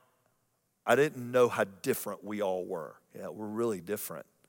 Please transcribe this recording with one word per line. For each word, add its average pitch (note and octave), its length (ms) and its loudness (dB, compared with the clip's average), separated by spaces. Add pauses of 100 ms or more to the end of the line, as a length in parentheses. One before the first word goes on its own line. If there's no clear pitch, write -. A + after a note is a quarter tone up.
(880)
I A#2 80 8
didn't C3 360 2
know B2 180 6
how A2 160 2
different G2 580 -4
we G#2 180 -4
all F#2 240 0
were. E2+ 300 -6 (200)
Yeah, F#2+ 120 -10
we're F2+ 180 -8
really G#2+ 360 -2
different. F2 440 -6 (240)